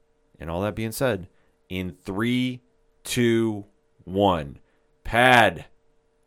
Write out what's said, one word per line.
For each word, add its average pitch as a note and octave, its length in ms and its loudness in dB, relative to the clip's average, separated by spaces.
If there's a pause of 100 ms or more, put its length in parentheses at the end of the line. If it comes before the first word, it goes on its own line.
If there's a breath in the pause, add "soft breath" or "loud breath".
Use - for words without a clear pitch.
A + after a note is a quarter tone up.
(400)
And D2+ 100 -10
all E2+ 120 -4
that G#2 140 -4
being A2+ 180 -8
said, G#2 340 -4 (400)
in F#2 380 -8
three, B2 560 -4 (420)
two, A2+ 640 0 (400)
one. F2 540 0 (440)
Pad, A#2+ 640 4 (600)